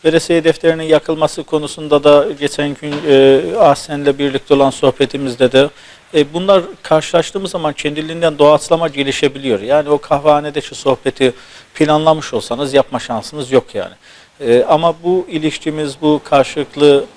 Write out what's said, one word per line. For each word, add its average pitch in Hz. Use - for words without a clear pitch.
veresiye 165
defterinin 160
yakılması 156
konusunda 147
da 147
geçen 147
gün, 147
e, 135
Ahsen'le 143
birlikte 139
olan 139
sohbetimizde 131
de, 135
e, 147
bunlar 185
karşılaştığımız 175
zaman 156
kendiliğinden 156
doğaçlama 151
gelişebiliyor. 139
Yani 143
o 147
kahvehanede 147
şu -
sohbeti 131
planlamış 156
olsanız 127
yapma 135
şansınız 123
yok 127
yani. 90
E, 123
ama 165
bu 175
ilişkimiz, 156
bu 151
karşılıklı 139